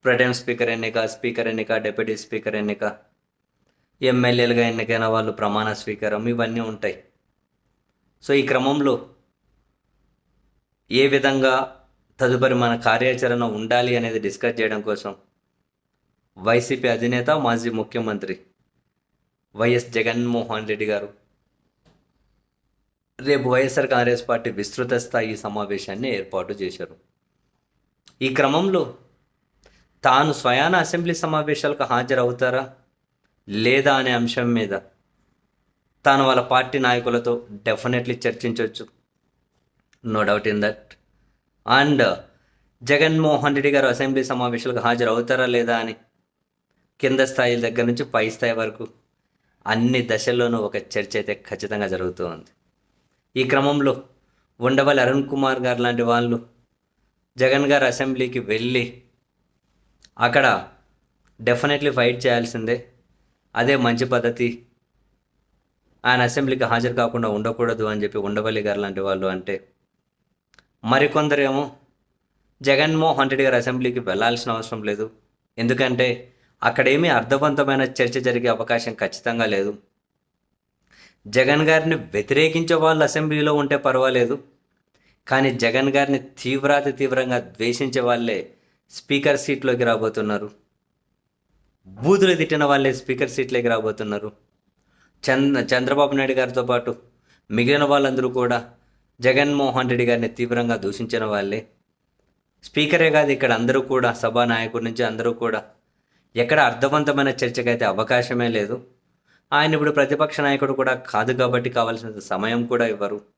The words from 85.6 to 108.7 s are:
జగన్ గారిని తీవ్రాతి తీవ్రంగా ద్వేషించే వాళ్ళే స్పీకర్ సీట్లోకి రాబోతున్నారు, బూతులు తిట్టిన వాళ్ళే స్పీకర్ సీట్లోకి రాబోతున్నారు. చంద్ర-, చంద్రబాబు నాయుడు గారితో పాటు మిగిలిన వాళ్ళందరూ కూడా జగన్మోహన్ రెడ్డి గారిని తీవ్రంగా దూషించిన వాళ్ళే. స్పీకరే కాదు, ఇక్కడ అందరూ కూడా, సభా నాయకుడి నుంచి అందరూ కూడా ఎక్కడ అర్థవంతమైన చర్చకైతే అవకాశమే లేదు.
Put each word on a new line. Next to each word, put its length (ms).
జగన్ 320
గారిని 240
తీవ్రాతి 580
తీవ్రంగా 400
ద్వేషించే 540
వాళ్ళే 280
స్పీకర్ 480
సీట్లోకి 460
రాబోతున్నారు, 580
బూతులు 540
తిట్టిన 300
వాళ్ళే 280
స్పీకర్ 380
సీట్లోకి 360
రాబోతున్నారు. 560
చంద్ర-, 460
చంద్రబాబు 480
నాయుడు 200
గారితో 320
పాటు 200
మిగిలిన 420
వాళ్ళందరూ 360
కూడా 200
జగన్మోహన్ 720
రెడ్డి 180
గారిని 300
తీవ్రంగా 460
దూషించిన 480
వాళ్ళే. 280
స్పీకరే 500
కాదు, 200
ఇక్కడ 220
అందరూ 220
కూడా, 180
సభా 300
నాయకుడి 360
నుంచి 220
అందరూ 200
కూడా 180
ఎక్కడ 240
అర్థవంతమైన 600
చర్చకైతే 520
అవకాశమే 640
లేదు. 200